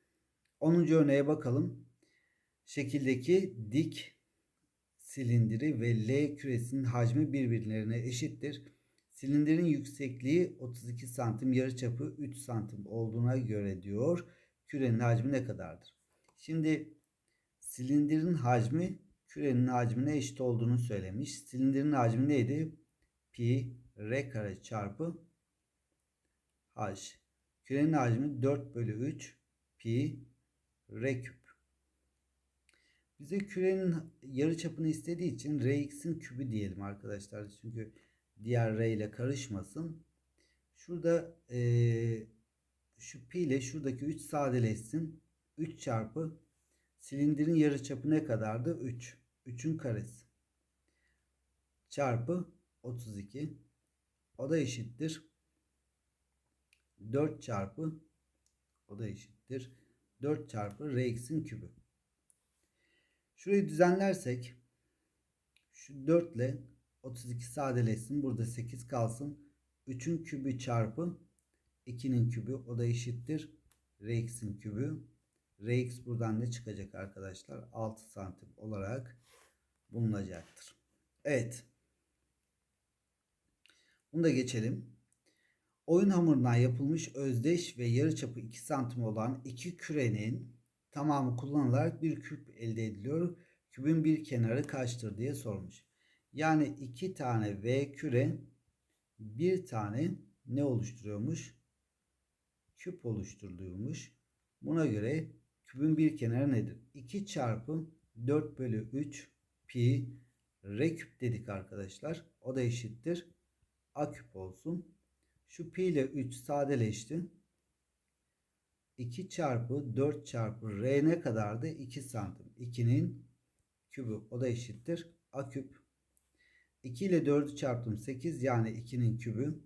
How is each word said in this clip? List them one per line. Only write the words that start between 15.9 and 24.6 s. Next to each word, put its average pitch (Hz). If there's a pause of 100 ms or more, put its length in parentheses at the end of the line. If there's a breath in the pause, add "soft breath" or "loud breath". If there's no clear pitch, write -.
Şimdi 156 (600)
silindirin 147
hacmi 123 (280)
kürenin 127
hacmine 123
eşit -
olduğunu 120
söylemiş. 107
Silindirin 135
hacmi 123
neydi? 147 (560)
Pi 120 (200)
r 123
kare 104